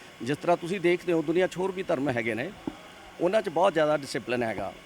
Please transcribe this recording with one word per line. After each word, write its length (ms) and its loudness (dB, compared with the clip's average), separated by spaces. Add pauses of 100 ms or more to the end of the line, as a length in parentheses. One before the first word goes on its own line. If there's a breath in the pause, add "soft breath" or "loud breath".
(240 soft breath)
ਜਿਸ 140 -2
ਤਰ੍ਹਾਂ 200 2
ਤੁਸੀਂ 220 -4
ਦੇਖਦੇ 340 2
ਹੋ 80 2
ਦੁਨੀਆ 260 2
'ਚ 100 -6
ਹੋਰ 140 -2
ਵੀ 120 -6
ਧਰਮ 260 0
ਹੈਗੇ 240 0
ਨੇ, 180 -4 (720)
ਉਹਨਾਂ 200 2
'ਚ 80 -4
ਬਹੁਤ 240 4
ਜ਼ਿਆਦਾ 240 4
ਡਿਸਪਲਿਨ 460 -2
ਹੈਗਾ। 300 -4 (120)